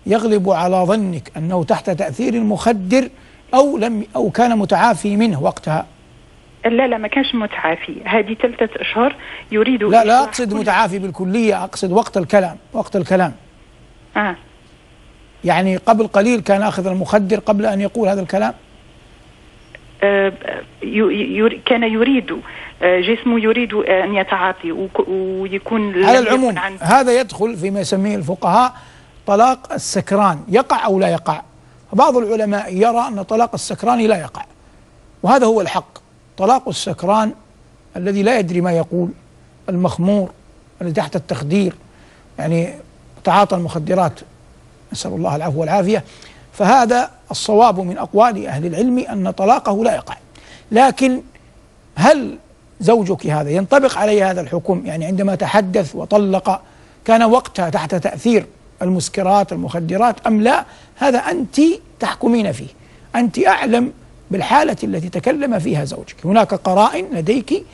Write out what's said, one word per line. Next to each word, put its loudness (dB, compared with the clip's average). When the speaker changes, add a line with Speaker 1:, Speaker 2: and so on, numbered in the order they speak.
Speaker 1:
يغلب 2
على 2
ظنك -2
أنه -2
تحت -2
تأثير -4
المخدر 0
أو 4
لم، -2
أو 0
كان 2
متعافي 2
منه 0
وقتها؟ -4
Speaker 2:
لا، 2
لا، -2
ما -6
كانش -2
متعافي. -6
هذه -2
ثلاثة -4
أشهر -2
يريد 2
Speaker 1:
لا، 0
لا 6
Speaker 2:
إصلاح 4
Speaker 1:
أقصد -4
Speaker 2:
كل -4
Speaker 1:
متعافي 0
بالكلية، -2
أقصد -6
وقت 0
الكلام، 0
وقت -4
الكلام. 0
Speaker 2:
آه. -2
Speaker 1:
يعني 2
قبل 2
قليل 2
كان 0
أخذ -4
المخدر 0
قبل 0
أن -2
يقول -2
هذا 0
الكلام؟ -2
Speaker 2:
آه، 0
يو-، 0
يو-، 0
كان 2
يريد، 0
آه، 4
جسمه 0
يريد، 0
آه، 0
أن -2
يتعاطي -2
وك-، -4
ويكون -4
Speaker 1:
على 6
Speaker 2:
لم 2
Speaker 1:
العموم 2
Speaker 2:
يكن -4
عنده. -8
Speaker 1:
هذا 4
يدخل -4
فيما -4
يسميه -2
الفقهاء 0
طلاق 2
السكران، 0
يقع 2
أو 2
لا 2
يقع. -2
بعض 4
العلماء -2
يرى 2
أن -6
طلاق 0
السكران -2
لا 2
يقع، -14
وهذا 6
هو 2
الحق. -6
طلاق 2
السكران -2
الذي -2
لا 2
يدري -2
ما 0
يقول، -2
المخمور 0
الذي -4
تحت -2
التخدير، -2
يعني -2
تعاطى 4
المخدرات، -2
نسأل -8
الله -2
العفو -4
والعافية، 0
فهذا 4
الصواب 2
من -6
أقوال 0
أهل -6
العلم 0
أن -4
طلاقه 0
لا 0
يقع. -10
لكن 2
هل 2
زوجك 2
هذا -2
ينطبق 2
عليه 2
هذا -4
الحكم؟ -4
يعني -6
عندما -2
تحدث 0
وطلق 0
كان 4
وقتها 0
تحت -4
تأثير 0
المسكرات 0
المخدرات -2
أم 2
لا؟ 2
هذا 2
أنت -4
تحكمين 0
فيه، -10
أنت 0
أعلم 2
بالحالة 2
التي -4
تكلم -2
فيها -2
زوجك. -12
هناك 2
قرائن 2
لديك، -2